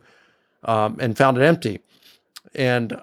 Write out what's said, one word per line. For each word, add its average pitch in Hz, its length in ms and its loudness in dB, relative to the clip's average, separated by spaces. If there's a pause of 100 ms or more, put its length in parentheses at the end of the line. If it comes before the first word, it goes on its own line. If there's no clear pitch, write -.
(640)
um, 110 380 0
and 113 160 -2
found 135 200 4
it 131 60 4
empty." 160 380 0 (760)
And, 123 460 -2